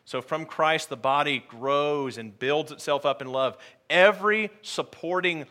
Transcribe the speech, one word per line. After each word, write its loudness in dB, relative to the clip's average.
So -4
from -4
Christ, 0
the -8
body 0
grows 0
and -12
builds 0
itself -2
up 0
in -10
love. -2
Every 4
supporting -4